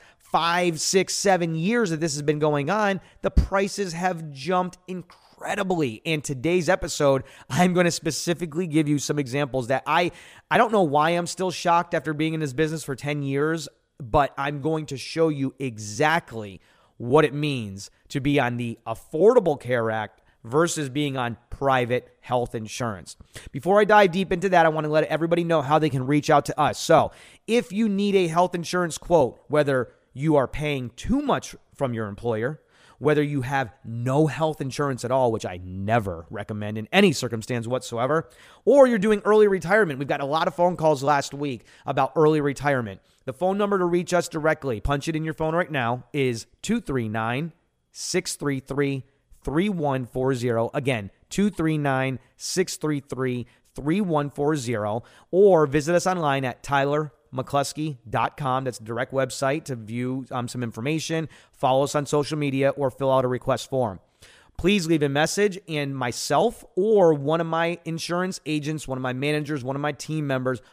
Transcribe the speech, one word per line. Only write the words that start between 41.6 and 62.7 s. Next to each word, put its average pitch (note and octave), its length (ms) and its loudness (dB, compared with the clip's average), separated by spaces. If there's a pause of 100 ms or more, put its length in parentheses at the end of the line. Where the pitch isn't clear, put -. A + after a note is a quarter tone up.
about C3+ 300 0
early D#3 260 6
retirement. C3 600 -2 (240)
The C3 80 -6
phone F#3+ 260 0
number G3+ 200 0
to F3+ 60 2
reach F3 300 0
us F3 140 0
directly, D3 520 -2
punch C#3+ 280 -2
it D#3+ 80 -4
in D#3 80 -4
your D#3+ 100 -6
phone D#3+ 200 -2
right E3+ 160 -2
now, B2+ 420 -2
is B2+ 340 -2 (160)
two A3+ 180 -2
three B2 280 -4
nine, A#2+ 440 -4 (380)
six - 460 -6
three C#3+ 240 -4
three, C#3 440 -4 (380)
three D#3+ 260 0
one C#3+ 380 -2
four C3 280 0
zero. A#2 380 0
Again, B2 380 -4 (180)
two G3+ 220 0
three D#3+ 260 -2
nine, C3 440 -2 (160)
six - 400 -4
three D3+ 240 -4
three, B2 460 -4 (280)
three D#3 260 -2
one D3+ 300 0
four D3 260 0
zero, A2+ 460 -4 (280)
or F3 360 8
visit D3 280 0
us F3 120 2
online D3+ 380 0
at - 180 -8
tyler C#3+ 500 0 (220)
mccluskey C#3 640 -4 (120)
dot A#2+ 280 -2
com. C3 280 -2
That's B2 140 -8
the A2+ 60 -18
direct A#2+ 280 -6
website C3+ 520 -2
to C#3 100 -8
view, A#2+ 560 -6
um, B2 160 -6
some B2+ 160 -8
information, D3 640 -4 (220)
follow C3+ 320 2
us C#3 120 -2
on D3 120 0
social D3+ 320 -2
media, C3+ 320 0